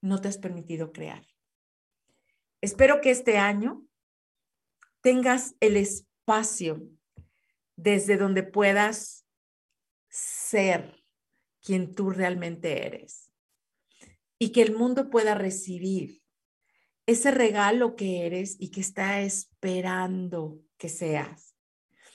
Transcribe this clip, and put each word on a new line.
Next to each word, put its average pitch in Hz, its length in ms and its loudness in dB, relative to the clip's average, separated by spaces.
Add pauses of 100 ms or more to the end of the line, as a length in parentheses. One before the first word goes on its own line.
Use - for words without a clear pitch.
no 190 200 -2
te 202 80 -4
has 196 80 -8
permitido 165 540 -10
crear. - 340 -14 (1400)
Espero 269 400 4
que 262 100 4
este 247 260 2
año 208 460 0 (1160)
tengas 254 580 2
el 208 180 4
espacio 190 1040 -2 (960)
desde 196 420 2
donde 190 260 2
puedas 202 840 0 (840)
ser - 920 -2 (580)
quien 185 340 -4
tú 190 160 -2
realmente 175 720 -4
eres - 460 -16 (1080)
y 226 120 -2
que 240 100 6
el 214 140 4
mundo 254 340 0
pueda 214 260 2
recibir 185 840 -6 (880)
ese 233 240 2
regalo 233 640 2
que 180 300 -4
eres 185 340 -6
y 185 100 -10
que 196 120 -10
está 196 400 -4
esperando 185 1400 -6 (180)
que 170 100 -12
seas. 156 680 -6 (600)